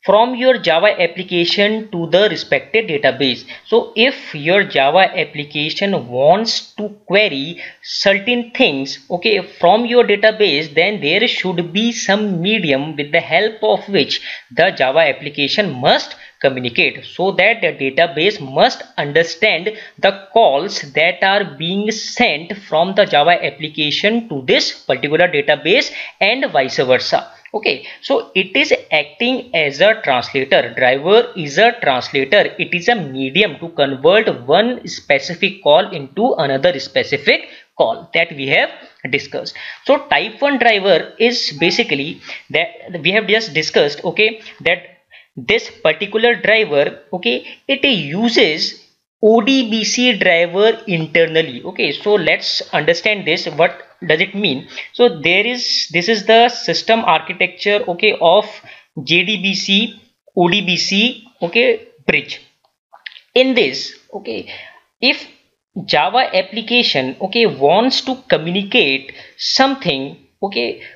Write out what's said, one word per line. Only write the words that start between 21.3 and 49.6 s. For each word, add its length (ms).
being 320
sent 680
from 240
the 120
Java 380
application 880
to 160
this 400
particular 420
database 640
and 300
vice 260
versa. 540
Okay, 320
so 340
it 200
is 160
acting 640
as 260
a 220
translator. 720
Driver 600
is 220
a 140
translator. 760
It 120
is 160
a 60
medium 640
to 100
convert 760
one 420
specific 760
call 260
into 440
another 460
specific 680
call 380
that 220
we 140
have 200
discussed. 460
So 220
type 320
one 200
driver 580
is 420
basically 640
that 500
we 120
have 120
just 300
discussed, 500
okay, 360
that 220
this 300
particular 580
driver, 580
okay, 320
it 180
uses 1000
O 200
D 280